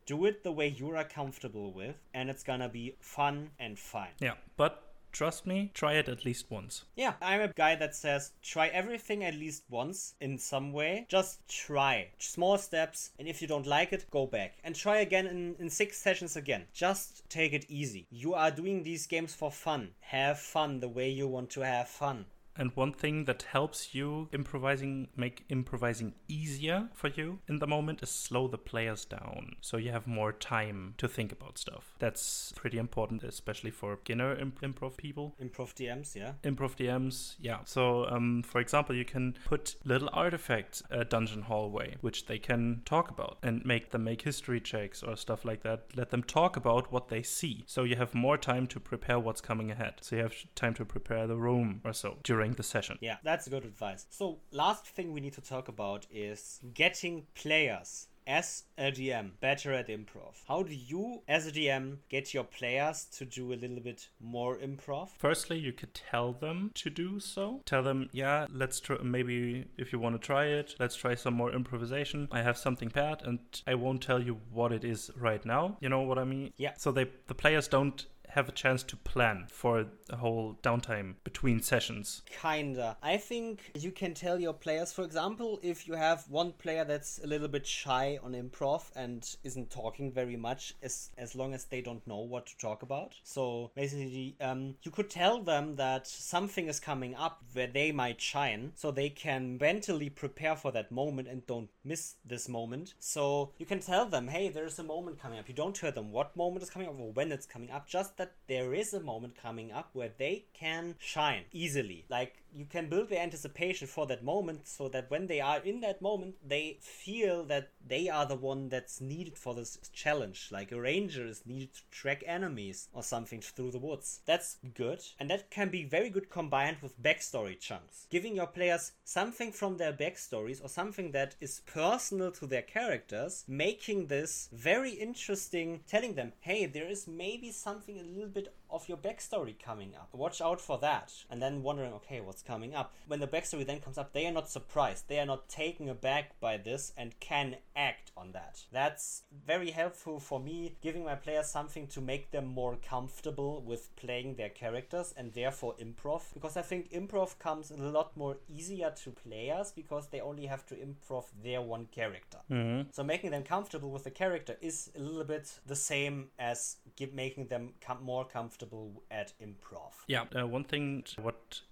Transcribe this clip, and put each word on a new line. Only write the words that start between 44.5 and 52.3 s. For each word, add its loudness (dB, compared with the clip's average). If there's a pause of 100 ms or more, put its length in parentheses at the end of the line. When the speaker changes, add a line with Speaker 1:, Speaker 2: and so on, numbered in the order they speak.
Speaker 2:
checks -4
or -4
stuff -2
like -2
that. -2
Let 0
them 4
talk 6
about 6
what 0
they 0
see, -2
so 0
you 4
have 2
more 6
time 2
to -4
prepare 2
what's 0
coming 0
ahead. -2
So -2
you 4
have 0 (200)
time 2
to -4
prepare 0
the 2
room 4
or -2
so -4
during 6